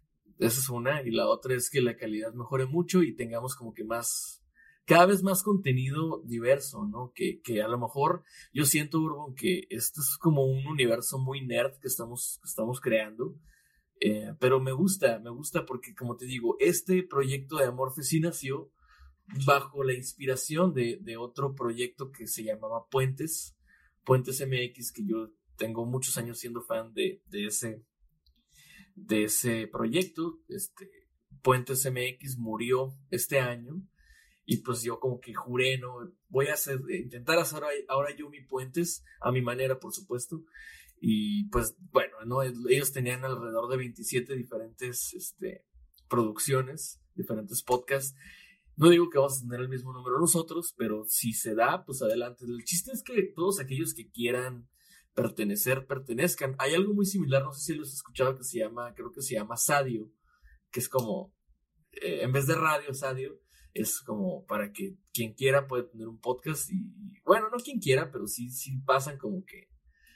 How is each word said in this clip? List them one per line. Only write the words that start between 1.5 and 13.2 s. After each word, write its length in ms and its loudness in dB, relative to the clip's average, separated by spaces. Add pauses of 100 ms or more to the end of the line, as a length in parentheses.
es 160 -2
que 120 2
la 140 4
calidad 380 -4
mejore 320 -2
mucho 360 4
y 140 2
tengamos 400 -4
como 180 -12
que 100 -10
más, 600 -4 (420)
cada 200 12
vez 180 6
más 180 2
contenido 840 2
diverso, 640 0
¿no? 300 -6
Que, 260 -2
que 200 0
a 60 0
lo 100 0
mejor 440 0 (300)
yo 120 2
siento, 360 4
Bourbon, 340 -2
que 360 0
este 300 -4
es 200 0
como 240 6
un 240 0
universo 500 2
muy 260 -2
nerd 360 0
que 80 -10
estamos, 540 -6
que 60 -14
estamos 320 -2
creando. 540 0 (680)